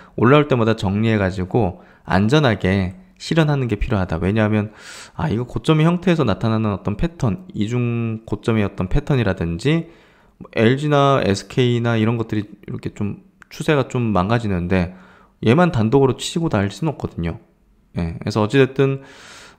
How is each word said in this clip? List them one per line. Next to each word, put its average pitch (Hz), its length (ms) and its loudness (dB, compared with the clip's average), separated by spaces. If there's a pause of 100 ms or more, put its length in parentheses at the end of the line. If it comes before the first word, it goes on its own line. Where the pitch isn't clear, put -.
(160)
올라올 143 320 4
때마다 113 280 2
정리해가지고 98 1080 0 (220)
안전하게 98 920 2 (220)
실현하는 147 500 0
게 110 100 -2
필요하다. 92 400 -2
왜냐하면, 107 540 0 (440)
아, 165 140 -4
이거 117 160 -2
고점의 156 400 0
형태에서 170 380 2
나타나는 110 480 0
어떤 98 260 -4
패턴, 131 560 -2
이중 117 720 -2
고점의 110 380 -2
어떤 92 260 -4
패턴이라든지, 120 1000 0 (480)
뭐, - 160 -20
엘지나 139 680 2
에스케이나 117 720 0
이런 113 220 2
것들이 107 260 -4 (240)
이렇게 - 260 -10
좀 - 300 -8 (260)
추세가 147 380 0
좀 123 140 -4
망가지는데 95 920 0 (500)
얘만 175 260 4
단독으로 123 460 2
치고 165 320 -4
달릴 101 220 0
수는 160 220 -4
없거든요. 85 460 -6 (580)
예, 85 220 -4
그래서 107 220 -2
어찌됐든, 135 600 2 (580)